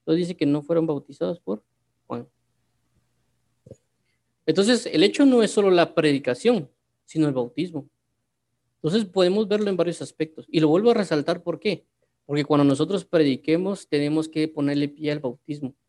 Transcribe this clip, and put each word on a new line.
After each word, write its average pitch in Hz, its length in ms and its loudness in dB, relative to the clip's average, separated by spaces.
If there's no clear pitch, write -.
Entonces 170 260 -2
dice 175 100 -8
que - 80 -2
no 143 160 0
fueron 165 260 0
bautizados 160 540 -6
por - 220 -8
Juan. 123 220 -12
Entonces, 202 420 2
el 160 180 2
hecho 208 200 4
no 247 180 6
es 202 80 0
solo 202 200 2
la 170 240 4
predicación, 147 760 0
sino 156 240 0
el 135 60 -2
bautismo. 139 540 -6
Entonces 196 300 -2
podemos 190 420 0
verlo 208 220 0
en 185 60 -2
varios 170 260 -2
aspectos. 156 480 -10
Y 160 100 0
lo 156 80 4
vuelvo 202 220 4
a 226 40 4
resaltar, 170 480 -2
¿por - 180 -8
qué? - 260 -4
Porque 147 180 -2
cuando 143 200 4
nosotros 156 400 0
prediquemos, 160 840 0
tenemos 151 400 -2
que 156 200 -4
ponerle 143 400 -2
pie 147 240 -6
al 147 80 -6
bautismo. 139 540 -10